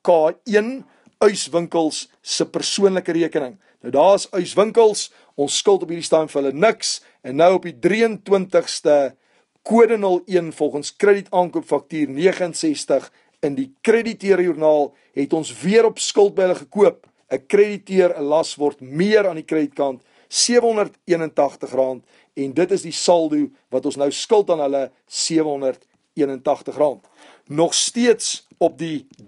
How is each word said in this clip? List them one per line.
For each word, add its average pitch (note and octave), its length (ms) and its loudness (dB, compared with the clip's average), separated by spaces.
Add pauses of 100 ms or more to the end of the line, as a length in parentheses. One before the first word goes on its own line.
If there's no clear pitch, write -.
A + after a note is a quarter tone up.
K E3 300 2 (120)
een, A3+ 400 -2 (360)
Uiswinkels E3+ 880 -2 (160)
se - 260 -4
persoonlike F#3 640 -2
rekening. D#3 460 -4 (260)
Nou, B2 80 -10
daar D#3+ 240 6
is - 160 -6
Uiswinkels, G3+ 800 0 (260)
ons - 200 -4
skuld F#3+ 280 2
op D#3+ 80 -8
hierdie E3+ 140 -8
stadium D#3+ 260 2
vir C#3+ 100 -2
hulle C#3 220 -4
niks, - 360 0 (200)
en B2+ 160 -10
nou E3+ 220 6
op F3+ 100 -14
die D3 80 -14
drieëntwintigste, F3+ 1400 0 (540)
kode A3+ 320 4
nul F#3 240 0
een, F3 320 -2
volgens D3 400 -4
kredietaankoopfaktuur F3 1120 0
negenenzestig, D#3 1040 -2 (340)
in C#3 120 -4
die C3 120 -4 (160)
krediteurjoernaal F3+ 1080 2 (260)
het C#3 200 -2
ons D#3 240 -6
weer A3 280 4
op G#3+ 120 -6
skuld G3+ 360 2
by F#3 120 2
hulle E3+ 140 -2
gekoop. - 440 0 (240)
'n C3 160 -4
Krediteur, F#3+ 680 2
'n D3+ 80 -6
las D3+ 320 0
word C#3+ 240 -2
meer F#3+ 480 0
aan E3 80 -4
die D#3 80 -12
kredietkant, C#3+ 580 -4 (260)
sewe A#3 380 2
honderd G#3 380 -2
eenentagtig D#3 680 -4
rand, C3 320 -4 (300)
en C#3 200 -8
dit F3 160 0
is F#3+ 120 -2
die D#3+ 140 -12
saldo D3+ 520 0 (220)
wat C3 160 -4
ons C#3 100 -6
nou C#3+ 140 -2
skuld G3+ 400 0
aan E3 100 0
hulle, C#3 300 -2 (160)
sewe D#3+ 420 -2
honderd C#3 380 -6 (280)
eenentagtig C#3 640 -4
rand. C3+ 280 -2 (420)
Nog D#3+ 280 0
steeds - 720 -2 (120)
op E3 200 0
die D#3+ 280 -8 (220)